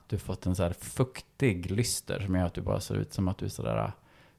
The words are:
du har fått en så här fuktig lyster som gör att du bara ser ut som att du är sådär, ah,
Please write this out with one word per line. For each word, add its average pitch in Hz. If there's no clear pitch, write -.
du -
har -
fått -
en 92
så 92
här 87
fuktig -
lyster 104
som 95
gör 90
att 87
du 92
bara 98
ser -
ut 104
som 95
att 95
du -
är 101
sådär, 55
ah, 107